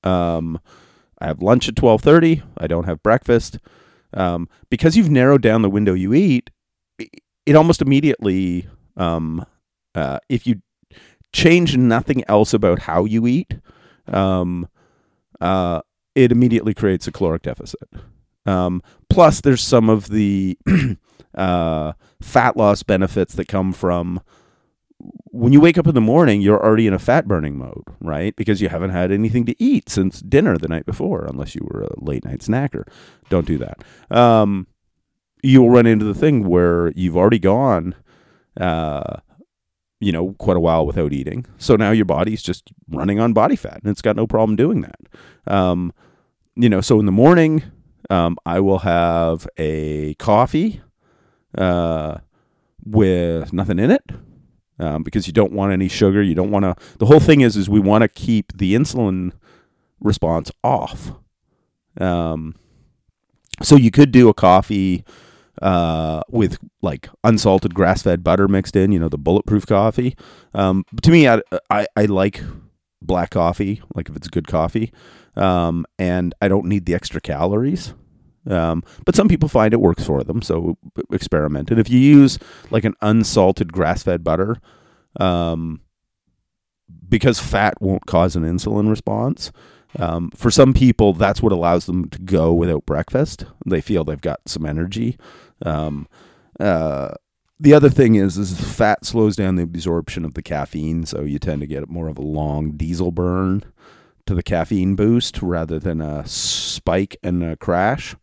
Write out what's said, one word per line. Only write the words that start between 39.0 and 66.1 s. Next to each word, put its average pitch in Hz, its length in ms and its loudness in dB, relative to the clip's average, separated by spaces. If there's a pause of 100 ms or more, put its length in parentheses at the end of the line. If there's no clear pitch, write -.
you 101 120 -2
know, 90 280 -4
quite 90 180 0
a 85 40 0
while 82 240 2
without 71 280 -4
eating. 76 320 -8 (120)
So - 180 2
now 104 160 0
your 110 140 2
body's 92 360 -2
just - 300 -10 (180)
running 90 300 -4
on 117 140 0
body 113 220 2
fat, - 280 -14
and 104 80 -4
it's - 100 -6
got 107 140 0
no 110 100 -2
problem 110 300 0
doing 156 260 0
that. - 180 -14 (460)
Um, 90 480 -2 (600)
you 120 140 4
know, 98 120 2
so 113 180 2
in 107 60 2
the 95 60 0
morning, 156 520 4 (460)
um, 85 360 0
I 85 140 -2
will 95 200 2
have 85 680 0 (100)
a 76 580 -6
coffee, 127 640 0 (760)
uh, 82 600 -4 (640)
with 90 680 0
nothing 92 280 -4
in 127 120 2
it, 277 120 0 (760)
um, 80 260 -6
because - 240 -6
you 82 60 -12
don't 104 200 0
want 98 200 -2
any 95 140 -2
sugar. 101 340 2
You 90 140 0
don't 92 160 -2
wanna, 98 240 0 (240)
the 107 60 0
whole 151 140 8
thing 139 220 6
is, 110 140 4
is 98 140 -2
we 104 100 4
wanna 104 280 2
keep - 500 -4
the 98 180 0
insulin 95 560 -2 (680)
response 82 520 -2 (120)
off. - 500 -4 (840)
Um, 82 560 -4 (1080)
so 147 120 8
you 123 140 8
could 139 220 4
do 123 180 8
a 101 40 2
coffee, 95 720 2 (580)
uh, 80 680 -2